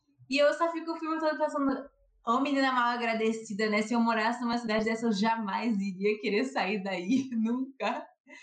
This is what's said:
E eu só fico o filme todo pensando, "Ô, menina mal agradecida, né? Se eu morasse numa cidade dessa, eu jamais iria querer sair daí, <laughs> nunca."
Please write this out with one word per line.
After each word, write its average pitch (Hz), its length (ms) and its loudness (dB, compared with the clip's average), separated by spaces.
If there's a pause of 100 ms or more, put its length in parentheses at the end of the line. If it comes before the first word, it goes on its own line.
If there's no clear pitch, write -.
(300)
E 262 80 0
eu 294 160 6
só 339 180 0
fico 330 200 -6
o - 60 -4
filme 320 220 -4
todo 311 180 0
pensando, 294 520 -2 (360)
"Ô, 240 160 2
menina 269 300 2
mal 240 200 2
agradecida, 220 760 0
né? 214 120 2
Se 214 120 -2
eu 240 60 4
morasse 226 420 2
numa 240 160 0
cidade 220 280 0
dessa, 226 220 -2
eu 226 40 4
jamais 214 680 0
iria 196 400 0
querer 214 240 0
sair 202 380 -2
daí, 190 460 0
<laughs> 226 120 -2
nunca." 240 640 -2 (380)